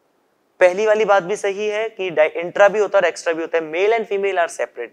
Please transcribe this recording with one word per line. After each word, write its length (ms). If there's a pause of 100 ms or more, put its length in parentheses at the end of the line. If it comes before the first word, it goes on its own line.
(600)
पहली 260
वाली 200
बात 180
भी 120
सही 320
है 220
कि 220
di-, 80
इंट्रा 480
भी 120
होता 180
है 40
और 60
एक्स्ट्रा 260
भी 80
होता 160
है, 140
male 220
and 180
female 240
are 140
separate, 440